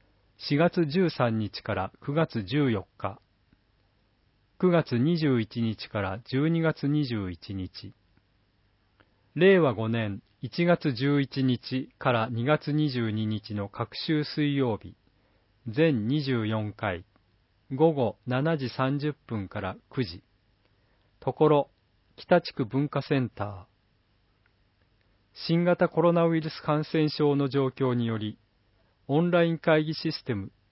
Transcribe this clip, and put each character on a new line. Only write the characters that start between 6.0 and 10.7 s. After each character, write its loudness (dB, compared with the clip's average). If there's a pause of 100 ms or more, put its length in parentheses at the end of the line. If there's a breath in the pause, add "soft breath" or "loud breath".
ら -6
十 0
二 0
月 -2
二 2
十 -4
一 -10
日。 -10 (1400)
令 6
和 4
五 -2
年 -2 (180)
一 -2
月 2